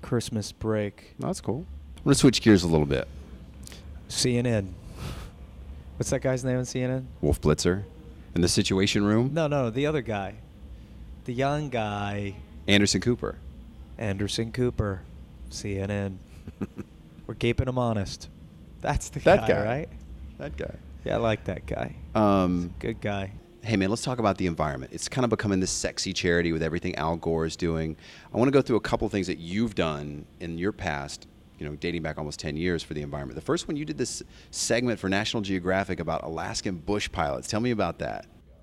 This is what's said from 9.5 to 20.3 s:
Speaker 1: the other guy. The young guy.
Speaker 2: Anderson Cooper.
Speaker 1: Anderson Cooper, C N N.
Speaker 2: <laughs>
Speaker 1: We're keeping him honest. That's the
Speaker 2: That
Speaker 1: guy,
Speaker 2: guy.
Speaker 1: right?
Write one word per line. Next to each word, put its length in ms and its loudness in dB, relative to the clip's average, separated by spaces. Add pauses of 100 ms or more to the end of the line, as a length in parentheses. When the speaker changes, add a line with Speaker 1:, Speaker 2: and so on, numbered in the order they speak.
Speaker 1:
the 160 0
other 160 0
guy. 320 -4 (880)
The 80 -6
young 360 0
guy. 680 -2 (340)
Speaker 2:
Anderson 320 6
Cooper. 360 0 (600)
Speaker 1:
Anderson 540 -2
Cooper, 500 -2 (460)
C 300 -6
N 120 -2
N. 280 -2 (420)
Speaker 2:
<laughs> 680 -12
Speaker 1:
We're 80 -8
keeping 340 0
him 100 0
honest. 500 -2 (520)
That's 300 -2
the 100 -6
Speaker 2:
That 220 8
Speaker 1:
guy, 60 -2
Speaker 2:
guy. 160 2
Speaker 1:
right? 240 -2 (500)